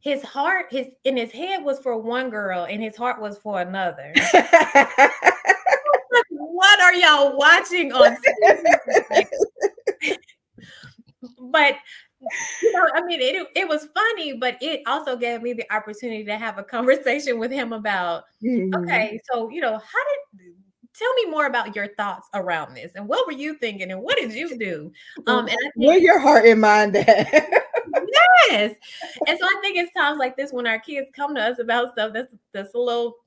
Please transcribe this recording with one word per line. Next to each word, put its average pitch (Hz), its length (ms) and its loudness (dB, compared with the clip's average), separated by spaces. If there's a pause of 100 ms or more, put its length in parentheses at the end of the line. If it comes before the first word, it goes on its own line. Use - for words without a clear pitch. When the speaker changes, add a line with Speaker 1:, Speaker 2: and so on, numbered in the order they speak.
Speaker 1:
his 285 200 -4
heart, 330 480 -2
his, 254 160 -6 (180)
in 269 100 0
his 233 160 -4
head 349 320 -8
was 277 180 -4
for 240 180 -4
one 240 320 -6
girl, 190 340 -6
and 208 180 -8
his 214 140 -10
heart 240 240 -6
was 208 180 -10
for 202 220 -8
another. 175 560 -8
Speaker 2:
<laughs> - 920 4 (1200)
Speaker 1:
What 359 500 4
are 359 140 6
y'all 294 420 4
watching 330 560 4
on 254 240 6
T - 160 0 (800)
V? - 160 2 (760)
<laughs> - 140 -2 (1300)
But, 285 260 2 (840)
you 440 100 2
know, 370 100 2 (120)
I 330 80 0
mean, 349 180 -6
it, 302 340 -4
it 370 140 -2
was 302 260 -4
funny, 370 400 -2
but 247 260 -6
it 302 260 -8
also 262 300 -6
gave 233 260 -6
me 247 100 -6
the 226 200 -10
opportunity 214 520 -8
to 208 120 -8
have 208 220 -10
a 196 60 -14
conversation 254 760 -2
with 233 120 -6
him 247 220 -6
about, 196 520 -6 (180)
Speaker 2:
Mm-hmm. 208 360 -2
Speaker 1:
"Okay, 220 420 -4 (100)
so, 226 200 -6
you 311 100 -10
know, 247 120 -2
how 220 60 -8
did, 539 760 -8 (400)
tell 480 200 -2
me 480 120 0
more 302 200 -2
about 220 300 -4
your 202 180 -8
thoughts 202 400 -8
around 170 400 -6
this, 127 200 -18
and 202 120 -16
what 359 200 -2
were 320 60 -10
you 294 220 -10
thinking, 202 360 -10
and 185 120 -10
what 453 160 -2
did 247 140 -6
you 294 260 -10
do?" 170 340 -10 (340)
Um, 240 200 0
and 196 100 -6
I 262 220 -6
think 233 100 4
Speaker 2:
Where 349 100 8
your 349 200 6
heart 262 280 6
and 226 140 8
mind 208 360 4
at? 202 360 4
<laughs> 302 320 2 (840)
Speaker 1:
Yes. 226 260 0 (520)
And 330 120 -2
so 370 60 -4
I 381 160 0
think 392 160 -4
it's 349 180 -4
times 302 240 -2
like 254 180 -4
this 277 160 -8
when 247 140 -6
our 226 120 -2
kids 277 360 -10
come 285 200 -6
to 262 60 -4
us 240 180 -2
about 240 340 -2
stuff 220 200 -6
that's, 240 200 -10 (200)
that's 202 220 -12
a 240 40 -6
little 240 380 -4 (100)